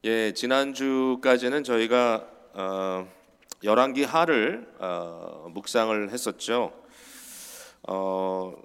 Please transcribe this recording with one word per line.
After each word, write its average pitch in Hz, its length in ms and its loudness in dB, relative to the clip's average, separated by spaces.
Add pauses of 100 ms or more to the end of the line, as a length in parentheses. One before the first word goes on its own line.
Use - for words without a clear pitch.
예, 110 280 2
지난주까지는 131 1300 2
저희가, 117 640 2 (240)
어, 95 560 -4 (540)
열왕기 127 420 4
하를, 165 760 2
어, 85 760 -8
묵상을 107 560 0
했었죠. 117 640 -4 (1080)
어, 95 720 -2 (100)